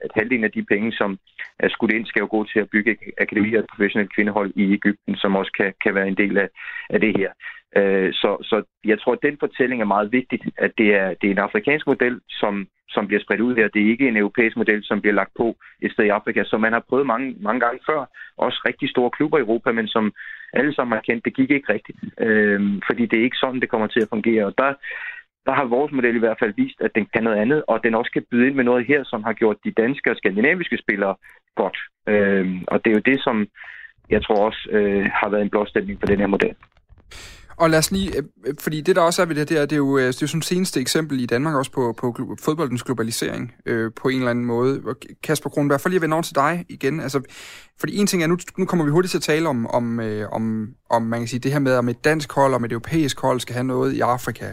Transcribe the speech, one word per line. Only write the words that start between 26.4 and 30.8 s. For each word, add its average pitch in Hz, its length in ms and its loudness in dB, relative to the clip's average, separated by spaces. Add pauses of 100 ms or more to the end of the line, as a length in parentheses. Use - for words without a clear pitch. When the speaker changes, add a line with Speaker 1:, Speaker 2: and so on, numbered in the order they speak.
Speaker 1:
vist, - 240 -2
at 113 140 0
den 104 180 2
kan 113 100 2
noget 113 140 2
andet, 127 300 2
og 110 160 2
den 113 120 2
også 120 160 0
kan 147 200 -4
byde 123 160 6
ind 139 80 0
med 131 80 2
noget 123 220 2
her, 139 180 2
som 113 200 -6
har 113 100 -2
gjort 107 300 2
de 104 80 -2
danske 120 400 0
og 110 60 -2
skandinaviske 123 600 0
spillere 98 380 -2 (400)